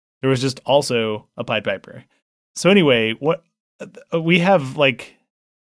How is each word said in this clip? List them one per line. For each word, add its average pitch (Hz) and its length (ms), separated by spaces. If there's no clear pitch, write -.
There 131 100
was 127 100
just 131 240
also 117 640
a 120 60
Pied 110 200
Piper. 107 400
So - 160
anyway, 123 420
what, 143 300
uh, 170 80
we 170 180
have, 170 360
like, 135 400